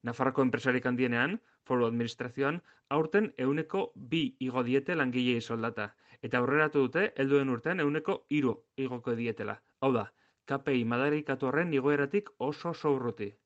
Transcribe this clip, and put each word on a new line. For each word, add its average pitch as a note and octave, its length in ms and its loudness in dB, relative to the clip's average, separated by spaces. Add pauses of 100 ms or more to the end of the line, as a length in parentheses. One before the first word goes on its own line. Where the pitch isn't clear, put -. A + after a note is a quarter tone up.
Nafarroako C3 380 2
enpresarik B2+ 420 0
handienean, B2 460 0 (340)
foru B2 180 2
administrazioan, B2 760 -2 (260)
aurten D#3+ 500 0
ehuneko D#3 440 0 (140)
bi C3 440 -4
igo B2+ 240 -2
diete C3+ 320 0
langileei B2 460 0
soldata, A2+ 480 -6 (340)
eta B2 160 0
aurreratu C#3+ 460 2
dute E3 320 0
helduen C3+ 340 2
urtean D#3 320 -2
ehuneko D3+ 320 0 (140)
hiru C3 240 2 (240)
igoko B2 400 -4
dietela. G#2+ 400 -4 (240)
Hau C3+ 100 4
da, A2+ 140 2 (400)
K C#3 180 -4
P C3+ 140 2
I A#2 80 2
madarikatu C3+ 640 0
horren D#3+ 240 0
igoeratik C#3+ 640 2
oso C#3+ 320 -4
oso D3+ 260 0
urruti. A2+ 380 -4 (120)